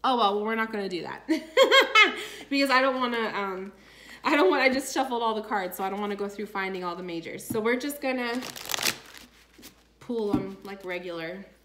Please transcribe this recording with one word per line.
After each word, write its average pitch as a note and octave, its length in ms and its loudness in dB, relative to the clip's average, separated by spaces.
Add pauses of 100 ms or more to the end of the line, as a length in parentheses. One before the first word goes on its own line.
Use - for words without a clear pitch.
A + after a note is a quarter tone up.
Oh, C4 120 4
well, G#3 260 2
we're A3+ 120 0
not A3 160 -2
gonna G3 160 -4
do F3 140 -4
that. - 280 -10
<laughs> D#4 100 2 (1080)
Because C#4 200 4
I C4 100 6
don't C4 200 2
wanna, A#3 340 0
um, G3 380 -4 (500)
I - 140 4
don't F4+ 140 6
want, C#4 120 4
I C4 60 6
just C4+ 260 0
shuffled B3+ 280 -2
all A3 120 0
the G#3+ 80 -4
cards, F#3+ 340 -4
so G3 80 -4
I G3 60 -2
don't G3+ 100 -6
wanna G#3 160 -2
go G3+ 120 -4
through G3+ 180 -8
finding F#3+ 380 -6
all F3 120 -4
the F3+ 60 -12
majors. E3+ 420 -8
So A3+ 160 -2
we're A#3+ 180 2
just C#4+ 220 -6
gonna B3+ 400 -4 (1600)
pull G#3+ 340 -2
'em F#3+ 300 -4
like G3 200 -12
regular. F3+ 600 -8 (200)